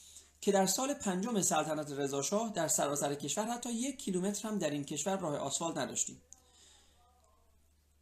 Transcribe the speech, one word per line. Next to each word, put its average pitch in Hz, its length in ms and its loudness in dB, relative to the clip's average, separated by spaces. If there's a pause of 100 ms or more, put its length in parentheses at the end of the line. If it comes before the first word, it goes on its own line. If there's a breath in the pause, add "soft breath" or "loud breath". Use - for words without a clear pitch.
(400 loud breath)
که 202 120 4
در 190 140 8
سال 262 280 2
پنجم 202 480 0
سلطنت 151 500 0
رضا 139 300 0
شاه 208 300 0
در 165 160 0
سراسر 143 460 2
کشور 143 300 -2
حتی 240 280 -4
یک 262 260 -2
کیلومتر 202 500 0
هم 214 100 0
در 160 120 0
این 143 140 -2
کشور 156 320 -2
راه 165 200 -2
آسفالت 160 400 -2
نداشتیم. - 460 -2 (1800 loud breath)